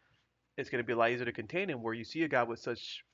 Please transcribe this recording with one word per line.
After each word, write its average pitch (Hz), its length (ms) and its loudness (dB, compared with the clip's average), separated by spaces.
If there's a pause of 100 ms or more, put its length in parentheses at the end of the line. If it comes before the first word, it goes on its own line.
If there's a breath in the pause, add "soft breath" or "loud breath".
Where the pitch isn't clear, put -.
(560)
it's 135 120 -4
gonna 120 160 0
be 120 80 0
a 113 40 2
lot 117 140 6
easier 123 140 0
to 117 80 -2
contain 175 380 -4
him. 123 120 -4
Where 113 120 0
you 117 100 -6
see 160 180 -2
a 160 60 2
guy 135 140 4
with 117 180 -2
such - 420 -6 (120)